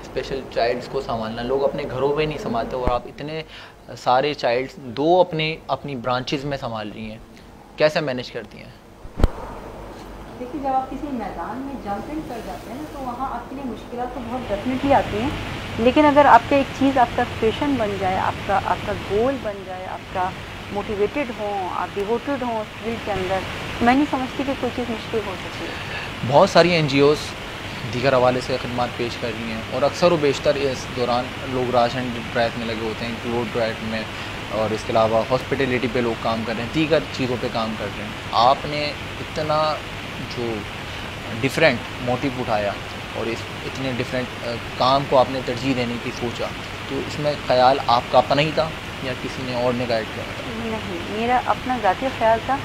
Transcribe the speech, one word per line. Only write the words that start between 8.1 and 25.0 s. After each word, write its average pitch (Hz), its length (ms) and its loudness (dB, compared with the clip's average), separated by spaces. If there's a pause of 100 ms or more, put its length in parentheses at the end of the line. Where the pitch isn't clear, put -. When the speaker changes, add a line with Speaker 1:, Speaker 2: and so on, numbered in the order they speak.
Speaker 1:
करती - 280 -12
हैं? 120 160 -18 (1700)
Speaker 2:
देखिए, 247 220 -8
जब 277 60 -2
आप 262 220 0
किसी 285 180 -6
मैदान 214 500 -6
में 269 160 -8 (100)
जंप 202 280 -6
इन 311 100 -4
कर 233 240 -8
जाते 190 260 -10
हैं 240 60 -8
ना, 302 160 -10
तो 285 60 -10
वहाँ 254 320 -6
आपके 240 240 -8
लिए 277 80 -8
मुश्किलात 240 500 -6
तो 277 60 -8
बहुत 240 220 -6
definitely 254 500 0
आती 202 260 4
हैं। 247 140 0 (480)
लेकिन 254 260 6
अगर 285 220 8
आपका 233 280 8
एक 269 120 4
चीज़ 269 320 2
आपका 240 240 4
passion 262 540 0
बन 208 200 0
जाए, 185 200 0
आपका, - 400 0
आपका - 360 0
goal 220 440 2
बन 202 280 -6
जाए, 185 200 -8
आपका 185 460 -4 (420)
motivated 208 580 0
हो, 202 380 -2
आप - 260 -2
devoted 233 480 0
हो 233 180 -2
उस 214 60 -6
फील्ड 214 380 -6
के 214 60 -2
अंदर, 185 320 0 (380)
मैं 240 140 6
नहीं 294 100 6
समझती 269 380 -2
कि 262 120 -2
कोई 247 140 -2
चीज़ 240 220 -4
मुश्किल 220 280 -4